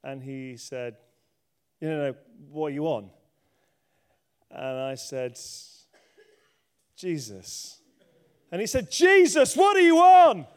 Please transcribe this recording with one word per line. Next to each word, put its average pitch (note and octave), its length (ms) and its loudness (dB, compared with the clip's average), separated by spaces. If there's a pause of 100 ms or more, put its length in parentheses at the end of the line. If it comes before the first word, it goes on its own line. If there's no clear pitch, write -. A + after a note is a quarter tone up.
And C3+ 180 -16
he C3 340 -16
said, A#2+ 400 -14 (840)
"No, D#3+ 80 -10
no, D3 220 -6
no, B2+ 60 -14 (340)
what D3+ 180 -8
are C#3 60 -10
you D3 120 -8
on?" G#2+ 240 -8 (1400)
And C3 280 -14
I C3+ 160 -10
said, B2+ 440 -14 (1600)
"Jesus." B2 840 -14 (720)
And F3 120 -10
he A3+ 40 -8
said, B3+ 240 -6
"Jesus, E4+ 680 2
what G4 200 2
are F#4+ 40 2
you E4+ 180 4
on?" E4+ 480 6 (100)